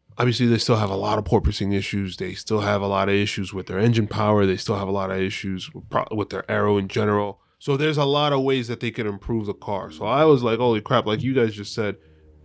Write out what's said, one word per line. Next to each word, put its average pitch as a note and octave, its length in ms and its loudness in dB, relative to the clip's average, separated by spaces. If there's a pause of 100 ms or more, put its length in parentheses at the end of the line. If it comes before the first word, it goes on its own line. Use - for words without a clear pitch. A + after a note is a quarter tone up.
(180)
obviously, A#2+ 300 2
they A#2 100 4
still A#2 180 2
have G#2+ 140 0
a G2 80 -2
lot G#2 200 -2
of G#2 60 -4
porpoising G2+ 500 2
issues. G2 440 -2
They F#2 160 -8
still G#2+ 260 -2
have G#2 220 0
a G2+ 60 -2
lot G2 200 2
of G2+ 80 2
issues G2+ 380 -2
with F#2 140 -8
their F#2 120 -4
engine A2 280 4
power. G#2 380 2
They F#2 120 2
still G#2 200 -4
have G2 120 -4
a - 20 0
lot F#2+ 200 -2
of F#2+ 60 -2
issues F#2+ 560 -4
with - 160 -18
pro-, - 220 -2
with G#2+ 180 -4
their F#2+ 220 -8
aero G#2 260 2
in G2 120 -2
general. G#2 500 -2 (180)
So C#3+ 200 -2
there's D3+ 200 0
a D3 80 2
lot D3 280 2
of C3+ 80 2
ways C3+ 280 0
that A#2+ 120 -4
they A#2 100 -4
can A#2 160 -6
improve G#2 380 -4
the G2+ 80 -4
car. F#2+ 380 -8
So D#2 140 -10
I C#3 200 2
was C#3 180 6
like, A2+ 160 0
"Holy A#2+ 220 2
crap," - 240 0
like G#2+ 160 0
you C3 120 -2
guys A#2 200 2
just G2+ 200 -12
said, G2+ 220 -4 (500)